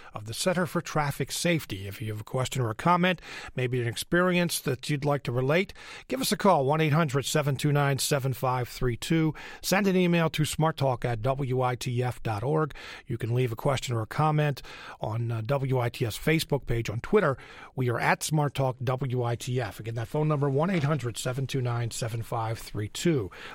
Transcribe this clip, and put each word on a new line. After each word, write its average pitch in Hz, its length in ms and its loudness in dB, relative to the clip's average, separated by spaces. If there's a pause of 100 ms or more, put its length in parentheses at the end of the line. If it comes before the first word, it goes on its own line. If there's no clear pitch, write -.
(140)
of 104 100 -10
the 110 80 -8
Center 180 320 0
for 165 160 -2
Traffic 143 500 -2
Safety. 123 560 -2
If 98 140 -10
you 110 100 -4
have 107 120 -6
a - 20 -18
question 127 380 -2
or 113 80 0
a 113 40 -4
comment, 175 460 4 (340)
maybe 127 280 -2
an 117 40 -2
experience 175 760 2
that - 280 -4
you'd 147 160 0
like 143 200 2
to 123 80 -2
relate, 139 420 2 (340)
give 262 140 -2
us - 100 0
a 196 60 2
call, 170 260 6
one 147 160 4
eight 151 140 4
hundred 143 320 2
seven 143 300 2
two 151 140 2
nine 139 280 4
seven 135 340 0
five 127 380 -2
three 123 260 -2
two. 160 380 2 (260)
Send 196 260 2
an 185 100 4
email 170 340 4
to 151 140 0
smarttalk 143 600 2
at 120 160 -2
W 131 400 0
I 123 140 2
T 123 280 -2
F 123 200 -4
dot 107 200 -2
org. 151 300 0 (340)
You 113 120 -6
can 117 160 -2
leave 123 180 2
a 113 40 -6
question 127 380 0
or 113 60 0
a 107 60 -4
comment 151 560 2 (360)
on, 117 320 -2
uh, 117 140 -2
W 131 340 0
I 123 120 0
T - 160 -2
F's 104 100 -2
Facebook 156 480 0
page, 117 240 -2
on 107 120 -4
Twitter. 175 360 4 (400)
We 127 140 0
are - 100 0
at 160 220 2
Smart 147 320 0
Talk 131 280 0
W 127 400 0
I 120 140 -2
T 123 240 -4
F. - 180 -6
Again, 113 180 -8
that 113 120 -4
phone 151 180 0
number, 147 220 2
one 147 220 2
eight 175 140 2
hundred 123 340 0
seven 131 280 -2
two 139 140 -2
nine 120 300 -2
seven 113 320 -4
five 113 360 -4
three 107 300 -6
two. 139 420 0 (240)